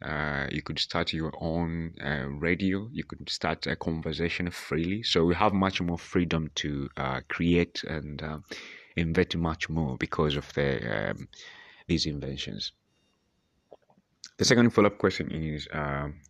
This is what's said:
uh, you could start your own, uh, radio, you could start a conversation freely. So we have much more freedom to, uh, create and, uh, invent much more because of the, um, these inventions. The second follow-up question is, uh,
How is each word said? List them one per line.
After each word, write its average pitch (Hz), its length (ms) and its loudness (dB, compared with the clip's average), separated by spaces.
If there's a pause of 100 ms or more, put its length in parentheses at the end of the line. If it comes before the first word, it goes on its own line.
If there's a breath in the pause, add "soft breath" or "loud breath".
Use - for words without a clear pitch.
uh, 73 500 -2
you 76 120 -4
could 78 160 -6
start - 340 -2
your 80 260 -2
own, 82 540 -2 (100)
uh, 71 240 -2
radio, 90 640 0
you 80 120 -6
could - 260 -12
start - 380 -2
a - 80 0
conversation 82 720 -2
freely. 87 540 -2
So 87 200 4
we 85 120 6
have 101 180 4
much 95 260 4
more 87 200 0
freedom 85 560 0
to, 71 420 -4
uh, 65 320 -2
create 85 540 4
and, 76 400 -6
uh, 78 160 -6 (560 loud breath)
invent 82 400 2
much 82 340 0
more 78 280 0
because 76 380 0
of - 200 -6
the, 55 560 0
um, - 160 -10 (580 loud breath)
these 82 220 0
inventions. 67 640 -6 (1700)
The - 80 2
second 120 260 8
follow-up 104 260 6
question - 320 0
is, 78 380 -4
uh, 73 420 -4 (200)